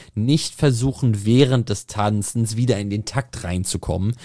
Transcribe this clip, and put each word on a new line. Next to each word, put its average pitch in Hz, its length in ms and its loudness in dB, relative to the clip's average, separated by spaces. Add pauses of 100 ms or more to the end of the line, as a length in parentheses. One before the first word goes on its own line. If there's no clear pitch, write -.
(140)
Nicht 131 400 0
versuchen, 123 720 0
während 127 460 4
des - 160 -6
Tanzens 107 680 -2
wieder 120 220 2
in 101 120 -4
den 104 160 -4
Takt - 380 -8
reinzukommen. 90 680 -2 (100)